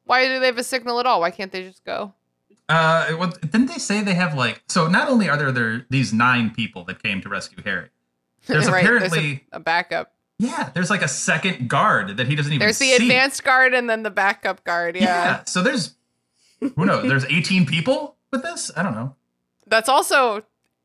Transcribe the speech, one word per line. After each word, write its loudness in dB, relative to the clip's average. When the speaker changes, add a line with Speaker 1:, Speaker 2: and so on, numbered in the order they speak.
Speaker 1:
Why 4
do -2
they 2
have 0
a -2
signal -4
at 0
all? 4
Why 0
can't -10
they -8
just -20
go? -8
Speaker 2:
Uh, 2
it -4
was, -4
didn't 2
they -6
say -2
they 0
have, 0
like, -2
so 2
not 2
only 4
are 2
there, 0
there -2
these 0
nine 2
people -8
that -12
came -4
to -12
rescue -10
Harry, -6
Speaker 1:
<laughs> -20
Speaker 2:
there's 2
Speaker 1:
Right, 4
there's 4
a, 0
Speaker 2:
apparently -2
Speaker 1:
a -14
backup. -4
Speaker 2:
Yeah, -4
there's, -2
like, -2
a 0
second -2
guard 0
that -2
he 0
doesn't -2
even 0
Speaker 1:
There's 2
the 2
Speaker 2:
see. 6
Speaker 1:
advanced 2
guard 4
and 0
then -2
the -6
backup -2
guard. -2
Yeah. -2
Speaker 2:
Yeah, 0
so -2
there's, -2
who -2
knows? 0
There's 2
eighteen 2
people -2
with -4
this? -8
I -2
don't -4
know. -8
Speaker 1:
That's 0
also 2